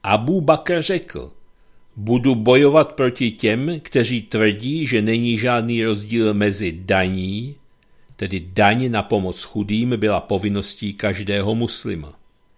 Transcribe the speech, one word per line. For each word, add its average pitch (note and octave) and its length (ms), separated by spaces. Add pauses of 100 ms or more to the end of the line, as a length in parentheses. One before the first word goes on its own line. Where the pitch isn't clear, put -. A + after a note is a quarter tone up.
Abu A#2 380
Bakr D#3+ 420
řekl: - 500 (640)
„Budu B2 380
bojovat C#3 580
proti B2 380
těm, B2+ 500
kteří A#2 420
tvrdí, A2+ 640
že A#2 160
není A2+ 360
žádný A#2 460
rozdíl G#2+ 500
mezi G2+ 380
daní,“ F#2+ 840 (600)
tedy F#2+ 240
daň G#2+ 500
na G#2+ 120
pomoc F#2 400
chudým A2 540
byla G2+ 240
povinností G2+ 720
každého G2+ 640
muslima, G2+ 640 (400)